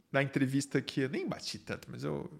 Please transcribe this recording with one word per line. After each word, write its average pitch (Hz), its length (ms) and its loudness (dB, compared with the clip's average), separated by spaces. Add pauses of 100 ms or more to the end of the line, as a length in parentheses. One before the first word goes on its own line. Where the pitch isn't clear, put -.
(100)
na 139 120 4
entrevista 139 580 4
que, 131 280 0
nem 247 200 -2
bati - 300 -4
tanto, - 320 -8
mas 120 120 -10
eu 147 380 -2